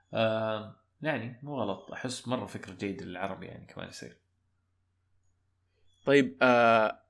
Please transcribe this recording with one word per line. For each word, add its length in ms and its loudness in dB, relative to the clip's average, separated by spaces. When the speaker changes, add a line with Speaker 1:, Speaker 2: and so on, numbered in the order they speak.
Speaker 1:
آه، 600 -2
يعني 420 -6
مو 120 -10
غلط، 360 -6
أحس 360 -10
مرة 180 -4
فكرة 280 -12
جيدة 320 -8
للعرب 380 -8
يعني 220 -16
كمان 240 -14
يصير. 280 -18
Speaker 2:
طيب، 360 4
آه، 580 6